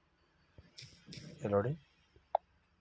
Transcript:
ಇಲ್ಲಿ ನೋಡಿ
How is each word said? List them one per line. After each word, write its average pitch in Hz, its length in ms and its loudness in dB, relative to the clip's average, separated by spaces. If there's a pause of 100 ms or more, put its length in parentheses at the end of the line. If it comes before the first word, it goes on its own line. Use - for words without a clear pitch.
(1400)
ಇಲ್ಲಿ 101 180 -2
ನೋಡಿ 107 160 4 (1080)